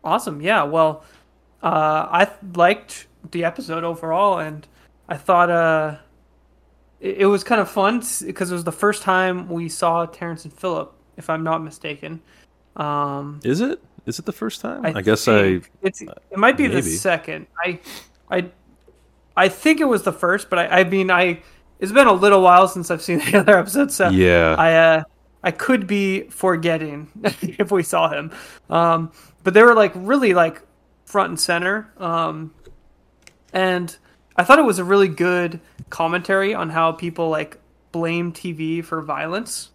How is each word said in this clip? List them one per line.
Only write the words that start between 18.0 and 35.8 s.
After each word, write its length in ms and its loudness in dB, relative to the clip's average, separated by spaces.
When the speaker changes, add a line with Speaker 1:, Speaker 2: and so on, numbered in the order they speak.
Speaker 1:
I, 200 -4
I 120 4
think 320 0
it 40 0
was 200 0
the 80 0
first, 360 -2
but 120 -2
I, 200 2
I 40 6
mean, 260 -2
I, 320 0
it's 120 -6
been 140 6
a 60 6
little 280 6
while 280 8
since 220 -8
I've 120 -4
seen 160 -2
<laughs> 0 -
the 220 2
other 180 6
episode, 340 0
so 160 0
Speaker 2:
Yeah. 500 4
Speaker 1:
I, 160 4
uh, 280 4
I 80 -2
could 360 -2
be 440 -2
forgetting 840 -4
<laughs> 80 -18
if 280 -6
we 120 0
saw 260 -2
him. 220 -8
Um, 420 0
but 120 -2
they 80 10
were, 120 8
like, 200 4
really, 380 0
like, 300 0
front 260 -2
and 100 -8
center. 580 -4
Um, 560 -6
and 420 -2
I 80 2
thought 140 8
it 60 4
was 140 0
a 60 -4
really 240 4
good 520 -2